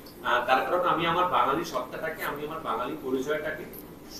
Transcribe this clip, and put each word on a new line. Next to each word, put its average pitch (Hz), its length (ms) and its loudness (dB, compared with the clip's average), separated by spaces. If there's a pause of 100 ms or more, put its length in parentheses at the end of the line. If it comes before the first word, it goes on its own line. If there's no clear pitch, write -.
(260)
আহ, - 200 2
তার 127 200 4
কারণ 175 220 2
আমি 170 180 4
আমার 165 260 4
বাঙালি - 340 4
সত্তাটাকে, 156 580 -4
আমি 147 240 -4
আমার - 120 -6
বাঙালি 151 440 -2
পরিচয়টাকে 139 600 0 (560)